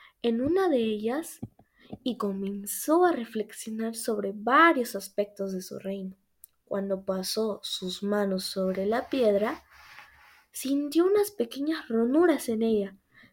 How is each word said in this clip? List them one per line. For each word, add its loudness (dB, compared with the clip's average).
en 0
una 2
de 4
ellas -2
y -4
comenzó 0
a 6
reflexionar -6
sobre -4
varios 4
aspectos -6
de -6
su -12
reino. -8
Cuando -4
pasó -2
sus -8
manos 0
sobre -2
la -2
piedra, 2
sintió 0
unas 4
pequeñas -4
ranuras 4
en 0
ella. 0